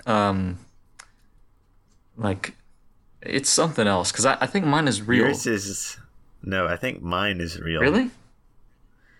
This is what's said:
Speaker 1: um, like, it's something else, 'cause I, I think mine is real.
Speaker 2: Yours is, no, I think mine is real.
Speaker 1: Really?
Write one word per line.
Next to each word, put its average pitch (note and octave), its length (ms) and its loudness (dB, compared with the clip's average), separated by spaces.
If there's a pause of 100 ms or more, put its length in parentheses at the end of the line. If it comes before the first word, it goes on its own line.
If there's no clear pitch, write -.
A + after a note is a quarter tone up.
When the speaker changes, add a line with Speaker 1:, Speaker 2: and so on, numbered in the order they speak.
Speaker 1:
um, G2 520 2 (1600)
like, G2+ 380 -4 (680)
it's - 280 -2
something D3 360 2
else, F#2+ 260 2
'cause B2+ 120 -2
I, C3 160 4
I C3 60 0
think F#3+ 180 -2
mine D3+ 240 2
is G#2 140 -2
real. A#2+ 240 4
Speaker 2:
Yours C3+ 200 0
is, G2 520 -4 (440)
no, F#2+ 240 0
I F2 100 -2
think B2 260 -6
mine F2+ 380 -2
is E2+ 200 -6
real. E2 200 -2
Speaker 1:
Really? G#3 300 2 (1080)